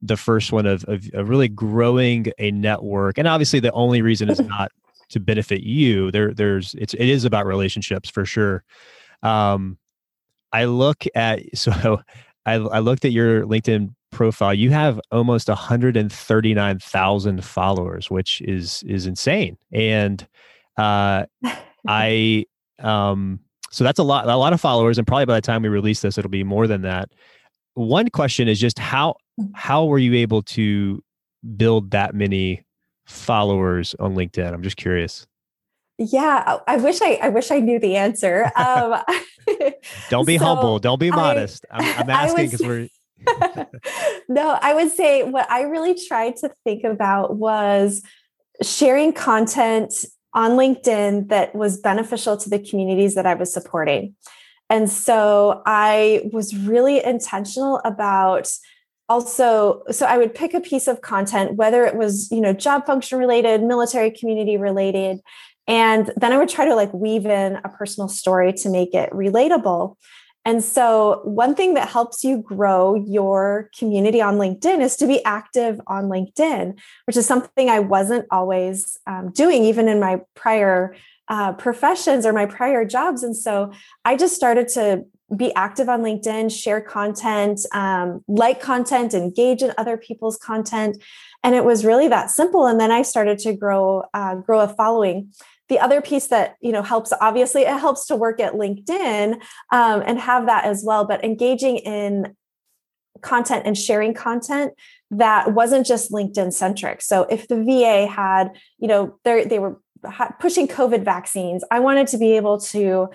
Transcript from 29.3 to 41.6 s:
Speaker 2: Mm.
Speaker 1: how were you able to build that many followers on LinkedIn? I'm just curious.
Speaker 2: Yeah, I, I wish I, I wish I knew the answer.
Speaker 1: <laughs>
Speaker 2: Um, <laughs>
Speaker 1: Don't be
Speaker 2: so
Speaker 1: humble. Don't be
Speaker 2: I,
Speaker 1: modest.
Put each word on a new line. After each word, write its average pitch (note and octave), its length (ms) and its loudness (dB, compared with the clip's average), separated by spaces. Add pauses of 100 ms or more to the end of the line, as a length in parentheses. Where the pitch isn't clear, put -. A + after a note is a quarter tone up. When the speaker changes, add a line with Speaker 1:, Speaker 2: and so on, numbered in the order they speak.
Speaker 2:
Mm. G3+ 140 -8
Speaker 1:
how D3+ 320 0
were D3 120 2
you B2 180 4
able A2+ 260 2
to G2+ 600 -2 (540)
build A2 360 2
that G2+ 220 -2
many G2 520 -2 (400)
followers F#2+ 920 -2
on G2 160 -2
LinkedIn? F2 380 -4
I'm E2+ 80 -10
just F#2 160 -8
curious. F2 480 -4 (720)
Speaker 2:
Yeah, C4 720 0
I, B3 60 2
I - 40 2
wish D4+ 240 0
I, E4+ 200 2
I C#4 80 0
wish A#3 220 -2
I D4 80 2
knew A#3 200 2
the G3 160 0
answer. G3 580 0
Speaker 1:
<laughs> - 40 0
Speaker 2:
Um, B3 440 0 (460)
<laughs> - 640 -4
Speaker 1:
Don't B2 160 2
be E3 120 2
Speaker 2:
so C#3 80 2
Speaker 1:
humble. A#2+ 340 2
Don't B2 200 0
be F3 120 2
Speaker 2:
I, - 40 0
Speaker 1:
modest. A#2 560 0